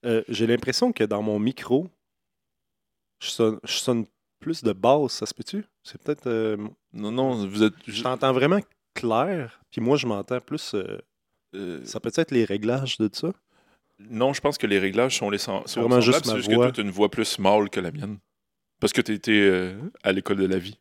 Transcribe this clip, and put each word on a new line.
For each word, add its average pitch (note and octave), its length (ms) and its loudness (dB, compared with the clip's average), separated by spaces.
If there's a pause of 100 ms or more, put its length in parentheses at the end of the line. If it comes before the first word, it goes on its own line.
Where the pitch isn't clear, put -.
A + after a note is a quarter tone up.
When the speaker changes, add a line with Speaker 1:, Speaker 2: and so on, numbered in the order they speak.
Speaker 1:
Euh, A2+ 220 2
j'ai A2 180 -2
l'impression B2 460 0
que - 120 -2
dans G#2 180 -2
mon G#2+ 180 0
micro, C3+ 480 0 (1300)
je - 100 -10
sonne, A2 340 0
je - 100 -6
sonne A#2 320 -2 (320)
plus E3 240 -8
de A2 100 0
basse, B2 420 2
ça G#2+ 120 -8
se - 80 -10
peut-tu ? G3+ 300 -10 (180)
C'est - 180 -20
peut-être, - 280 -6
euh, A2 280 0
mon G#2 140 -10 (220)
Speaker 2:
Non, G#2+ 180 -8
non, B2 380 0
vous G#2 160 4
êtes G#2+ 100 4 (120)
Speaker 1:
Je G#2+ 180 -10
t'entends B2+ 280 0
vraiment D3 280 4 (340)
clair, B2+ 680 -2 (120)
puis - 80 -6
moi, B2 160 4
je C#3 100 -2
m'entends G#2+ 340 -4
plus, - 340 -10
euh, F#2 240 -6 (580)
Speaker 2:
Euh, F2+ 280 -8
Speaker 1:
ça D#2+ 140 -10
peut A2+ 160 -6
être E3 160 0
les A#2+ 140 4
réglages A#2 540 -2
de A2 140 2
ça ? - 160 -6 (840)
Speaker 2:
Non, B2 240 0
je - 60 -6
pense D3 180 0
que - 80 -2
les G2+ 120 4
réglages G#2 380 2
sont G#2+ 140 -2
les G2+ 80 -2
sen-, G2 280 -4
sont - 140 -6
Speaker 1:
Vraiment A#2+ 200 6
juste B2+ 240 4
Speaker 2:
semblables, - 40 -2
Speaker 1:
ma A2+ 60 0
Speaker 2:
c'est - 60 -2
juste G#2 100 -2
que A2 40 6
Speaker 1:
voix. A#2+ 120 6
Speaker 2:
toi, B2+ 100 2
t'as A2+ 60 -4
une G2+ 80 -4
voix G2 200 4
plus - 300 -4
mâle G2+ 300 4
que G2 100 -4
la F2 100 -4
mienne. G#2 280 -10 (640)
Parce - 120 2
que - 80 2
t'as A2 140 0
été, G#2+ 260 2
euh, F#2 340 4 (300)
à G2+ 80 2
l'école G2 240 -2
de F#2+ 100 0
la F#2 120 0
vie. F#2+ 220 -10